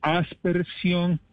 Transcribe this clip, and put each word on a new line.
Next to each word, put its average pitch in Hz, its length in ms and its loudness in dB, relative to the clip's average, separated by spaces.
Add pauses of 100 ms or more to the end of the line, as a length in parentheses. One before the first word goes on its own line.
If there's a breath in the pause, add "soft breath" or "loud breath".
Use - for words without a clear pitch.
aspersión 175 1160 0 (140)